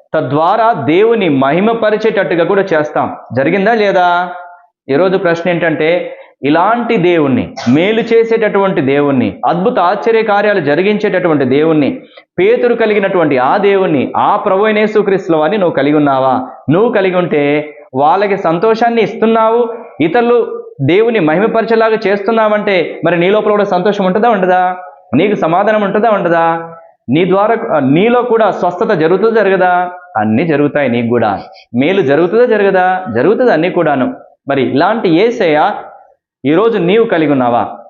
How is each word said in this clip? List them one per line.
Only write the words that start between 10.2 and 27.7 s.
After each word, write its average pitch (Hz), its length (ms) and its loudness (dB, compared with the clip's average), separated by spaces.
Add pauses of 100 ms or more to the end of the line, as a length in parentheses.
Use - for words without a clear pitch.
కార్యాలు 208 380 0
జరిగించేటటువంటి 175 840 0
దేవుణ్ణి, 147 560 0 (380)
పేతురు 233 360 2
కలిగినటువంటి 190 640 0
ఆ 139 180 2
దేవుణ్ణి, 190 600 0
ఆ 147 200 2
ప్రభు 196 280 0
అయిన 214 140 0
యేసుక్రీస్తుల 196 580 0
వారిని 160 220 0
నువ్వు 175 160 0
కలిగి 143 220 0
ఉన్నావా? 131 520 0 (220)
నువ్వు 208 220 2
కలిగి 190 240 0
ఉంటే 151 580 -2 (200)
వాళ్ళకి 185 420 0
సంతోషాన్ని 220 640 0
ఇస్తున్నావు, 226 720 0 (260)
ఇతరులు 233 640 0 (180)
దేవుని 214 380 2
మహిమపరిచేలాగా 220 760 0 (100)
చేస్తున్నావంటే 208 1000 0
మరి 170 140 0
నీ 175 120 2
లోపల 214 200 0
కూడా 208 140 2
సంతోషం 196 400 -2
ఉంటుందా, 208 260 0
ఉండదా? 185 460 0 (380)
నీకు 196 200 2
సమాధానం 190 480 0
ఉంటుందా, 208 280 0
ఉండదా? 165 680 -2 (340)
నీ 165 180 2
ద్వారా, 208 520 0